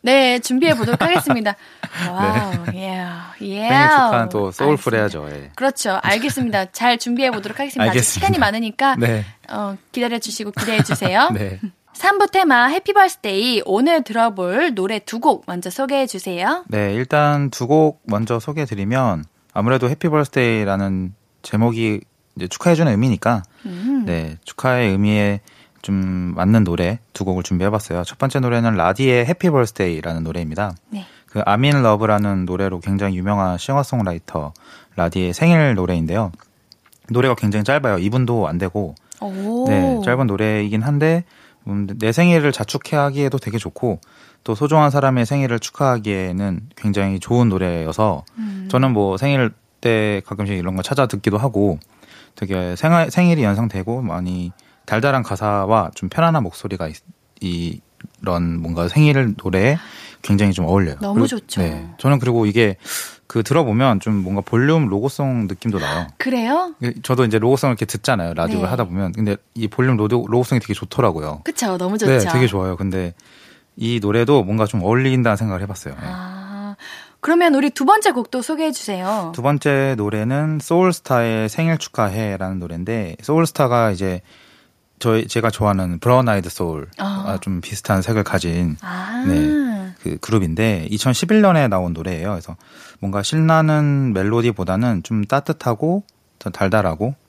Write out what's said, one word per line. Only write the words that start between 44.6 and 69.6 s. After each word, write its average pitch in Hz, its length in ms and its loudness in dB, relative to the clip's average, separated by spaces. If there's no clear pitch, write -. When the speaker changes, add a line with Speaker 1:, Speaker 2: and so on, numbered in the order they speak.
Speaker 2:
사람의 131 360 2
생일을 135 340 0
축하하기에는 101 1160 -2
굉장히 98 440 -2
좋은 120 300 2
노래여서 87 760 -2
Speaker 1:
음. 190 320 -8
Speaker 2:
저는 131 220 2
뭐 98 260 2
생일 131 320 2
때 107 460 0
가끔씩 101 300 -4
이런 92 200 -4
거 92 60 -4
찾아 131 240 0
듣기도 104 320 -2
하고 104 400 0
되게 90 400 -4
생활, 165 340 2
생일이 170 320 4
연상되고 107 600 0
많이 90 500 -4
달달한 131 380 0
가사와 104 720 0
좀 95 160 -6
편안한 160 320 2
목소리가 90 460 -6
있-, 87 400 -6
이런 85 400 -2
뭔가 85 280 -2
생일 139 540 4
노래에 107 360 2
굉장히 101 320 2
좀 87 140 -2
어울려요. 85 340 2
Speaker 1:
너무 202 140 -4
Speaker 2:
그리고, 240 120 4
Speaker 1:
좋죠. 226 360 -4
Speaker 2:
네, 82 340 -4
저는 139 220 2
그리고 117 260 0
이게 104 320 2
그 113 160 -2
들어보면 123 580 2
좀 110 160 -2
뭔가 98 260 -2
볼륨 139 460 2
로고송 120 580 -2
느낌도 98 320 -4
나요. 82 340 -4
Speaker 1:
<gasps> - 60 -20
그래요? 269 560 -2
Speaker 2:
저도 127 220 2
이제 110 140 2
로고송 127 320 2
이렇게 110 160 -2
듣잖아요. 92 480 -2
라디오를 80 320 -2
Speaker 1:
네. - 20 -2
Speaker 2:
하다 120 160 0
보면. 90 280 -4
근데 104 240 -2
이 113 140 -4